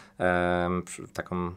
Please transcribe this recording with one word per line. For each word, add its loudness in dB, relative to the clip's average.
em, 2
przy-, -12
taką -4